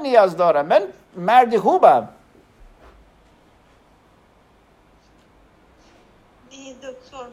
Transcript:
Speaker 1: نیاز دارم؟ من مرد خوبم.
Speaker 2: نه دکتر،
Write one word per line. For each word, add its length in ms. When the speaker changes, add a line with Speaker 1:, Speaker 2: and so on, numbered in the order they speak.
Speaker 1:
نیاز 340
دارم؟ 300
من 160
مرد 400
خوبم. 520
Speaker 2:
نه 220
دکتر، 580